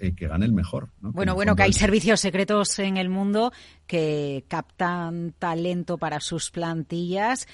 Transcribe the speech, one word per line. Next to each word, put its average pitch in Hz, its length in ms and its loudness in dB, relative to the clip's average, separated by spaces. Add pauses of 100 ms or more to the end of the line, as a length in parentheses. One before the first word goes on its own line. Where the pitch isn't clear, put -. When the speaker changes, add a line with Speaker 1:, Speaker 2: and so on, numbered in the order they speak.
Speaker 1:
eh, 90 140 0
que 82 120 -6
gane 90 200 0
el 117 80 4
mejor, 87 340 -2 (140)
¿no? 101 100 -8
Speaker 2:
Bueno, 185 200 0
Speaker 1:
Que 185 40 0
Speaker 2:
bueno, 208 200 4
que 196 80 6
hay - 20 6
Speaker 1:
entonces 196 140 4
Speaker 2:
servicios 208 400 4
secretos 196 580 0
en 196 180 0
el 185 140 0
mundo 202 420 0 (340)
que 147 640 -2
captan 170 880 -4
talento 170 600 -2
para 151 220 -2
sus - 300 -6
plantillas 175 960 -2
de - 80 -20